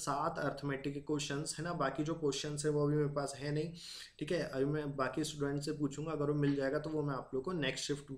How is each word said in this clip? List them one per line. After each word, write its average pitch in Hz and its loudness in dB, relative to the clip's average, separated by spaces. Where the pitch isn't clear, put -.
सात 151 0
अर्थमेटिक 143 -2
के 143 -6
questions, 147 -2
है 151 -2
ना। 175 -2
बाकी 135 2
जो 160 0
क्वेश्चंस 147 0
है 151 4
वो 147 4
अभी 147 4
मेरे 147 4
पास 139 -2
है 147 -2
नहीं, 160 0
ठीक 151 -2
है। 165 2
अभी 135 0
मैं 147 0
बाकी 135 0
स्टूडेंट 143 0
से 151 -2
पूछूंगा, 147 -2
अगर 143 2
वो 147 4
मिल 143 6
जाएगा 135 2
तो 160 -4
वो 156 0
मैं 143 0
आप 123 -6
लोगों 131 0
को 180 -2
next 127 0
shift 143 -4